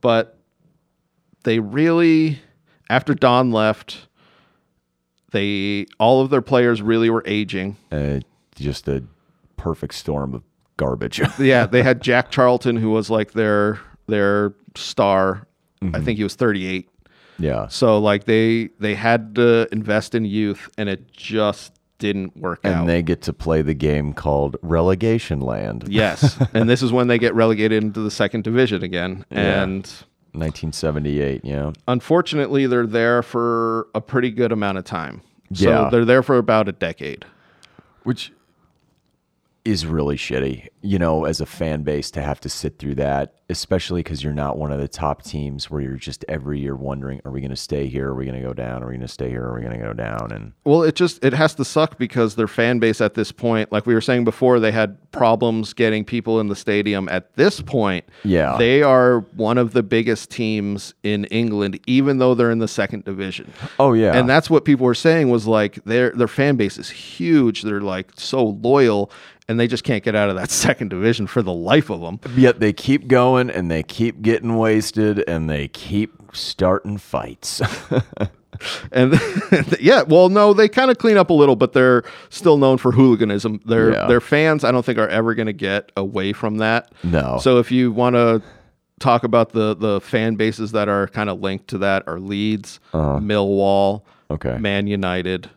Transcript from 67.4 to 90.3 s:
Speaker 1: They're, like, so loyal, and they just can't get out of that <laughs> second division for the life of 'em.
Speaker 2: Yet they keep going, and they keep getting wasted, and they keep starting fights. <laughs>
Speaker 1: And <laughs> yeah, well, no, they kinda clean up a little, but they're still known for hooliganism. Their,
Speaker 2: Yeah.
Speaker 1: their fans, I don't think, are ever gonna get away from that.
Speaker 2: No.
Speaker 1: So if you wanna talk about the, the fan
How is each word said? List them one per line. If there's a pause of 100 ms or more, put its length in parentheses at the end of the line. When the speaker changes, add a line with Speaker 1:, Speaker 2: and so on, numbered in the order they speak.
Speaker 1:
They're,
like,
so
loyal, (400)
and
they
just
can't
get
out
of
that
<laughs>
second
division
for
the
life
of
'em. (160)
Speaker 2:
Yet
they
keep
going,
and
they
keep
getting
wasted,
and
they
keep (200)
starting
fights.
<laughs> (1200)
Speaker 1:
And (320)
<laughs>
yeah,
well,
no,
they
kinda
clean
up
a
little,
but
they're (240)
still
known
for
hooliganism.
Their,
Speaker 2:
Yeah.
Speaker 1:
their
fans,
I
don't
think,
are
ever
gonna
get
away
from
that. (100)
Speaker 2:
No.
Speaker 1:
So
if
you
wanna (600)
talk
about
the,
the
fan